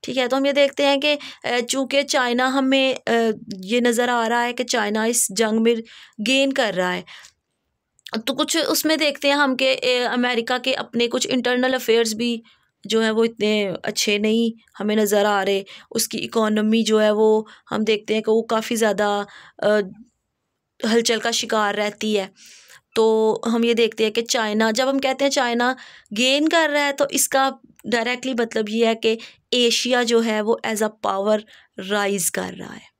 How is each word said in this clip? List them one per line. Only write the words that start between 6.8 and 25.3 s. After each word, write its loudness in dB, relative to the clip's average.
है, -6
तो -4
कुछ -2
उसमें 0
देखते 0
हैं 4
हम 2
कि, 0
अ, 0
अमेरिका -2
के -2
अपने -2
कुछ -2
इंटरनल 0
अफेयर्स 0
भी -4
जो 0
हैं 2
वो 2
इतने 0
अच्छे -2
नहीं 2
हमें -2
नज़र 2
आ 2
रहे। 0
उसकी -4
इकोनॉमी 0
जो 2
है 4
वो 4
हम -2
देखते 0
हैं 0
कि -2
वो 2
काफ़ी -2
ज़्यादा, 0
अ, 4
हलचल 2
का -2
शिकार -2
रहती -4
है। -2
तो 4
हम 0
ये 2
देखते 0
हैं 0
कि -2
चाइना, 0
जब 0
हम 0
कहते 0
हैं 4